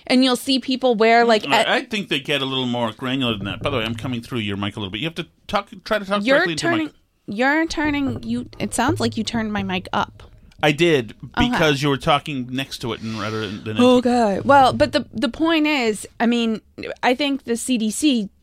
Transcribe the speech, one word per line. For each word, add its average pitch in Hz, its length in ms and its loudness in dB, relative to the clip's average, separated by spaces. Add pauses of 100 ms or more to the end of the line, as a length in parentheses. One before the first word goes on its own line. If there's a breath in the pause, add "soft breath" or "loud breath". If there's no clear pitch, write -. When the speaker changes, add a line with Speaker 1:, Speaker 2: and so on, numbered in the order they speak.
Speaker 1:
and 254 160 4
you'll 254 120 4
see 262 220 0
people 254 380 0
wear, 226 280 6
like, 220 220 4
Speaker 2:
I, 175 160 2
Speaker 1:
a- 185 140 2
Speaker 2:
I 262 100 -2
think 202 240 -6
they 156 100 -2
get 139 220 -2
a 135 40 -2
little 131 200 -2
more 120 280 -2
granular 127 440 -2
than 98 80 -8
that. 95 160 -6
By 147 80 -4
the 139 80 -2
way, 110 60 0
I'm 113 100 -4
coming 117 300 -6
through 127 160 -6
your 101 180 -4
mic 101 180 -6
a - 40 -10
little 98 100 -8
bit. 101 120 -8
You 151 40 -4
have 165 100 -6
to 170 120 -8 (180)
talk, 202 240 -4 (140)
try 214 160 -2
to 202 60 -6
talk 202 200 -2
Speaker 1:
You're 269 120 4
Speaker 2:
directly 339 160 2
into - 120 -4
the 339 60 2
mic. 339 80 0
Speaker 1:
turning, 302 140 -4 (340)
you're 277 400 0
turning, 285 560 -2
you, 233 340 -6
it - 160 -6
sounds 247 260 0
like 233 180 -2
you 226 60 -4
turned 220 300 -4
my 202 80 -2
mic 185 320 -4
up. - 300 -4 (400)
Speaker 2:
I 151 80 4
did, 143 420 2 (240)
Speaker 1:
Okay. 247 140 2
Speaker 2:
because 151 320 2
you 147 60 2
were 135 80 2
talking 139 520 -2
next 131 300 -6
to 113 140 -4
it - 80 -8
and 110 180 -6
rather 107 280 -4
than 107 320 -6
Speaker 1:
Okay. 247 600 4
Well, 254 340 6
but 269 200 0
the, 269 200 -2
the 233 160 -2
point 311 380 2
is, 233 400 0 (120)
I 240 60 2
mean, 233 340 0 (440)
I 247 100 4
think 277 300 -2
the 233 120 -2
C 247 220 -2
D 214 140 0
C 240 380 2 (140)